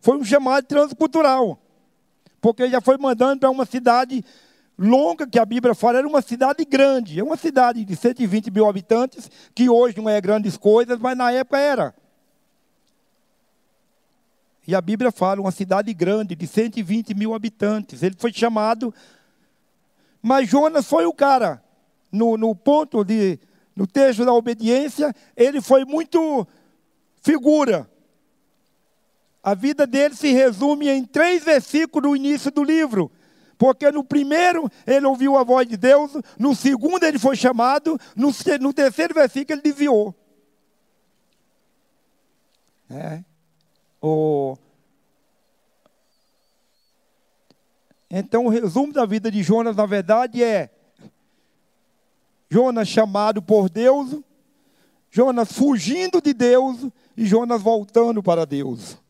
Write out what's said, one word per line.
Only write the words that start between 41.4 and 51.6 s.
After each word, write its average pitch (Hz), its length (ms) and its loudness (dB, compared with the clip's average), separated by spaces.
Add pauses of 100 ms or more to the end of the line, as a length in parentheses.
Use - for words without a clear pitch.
É. 156 320 -14 (800)
O... 151 560 -2 (3500)
Então 208 360 -2
o - 20 0
resumo 233 440 -2
da 269 140 0
vida 208 240 -4
de 202 120 -4
Jonas, 220 320 0
na 208 120 0
verdade, 220 560 -2
é 208 280 -2 (1800)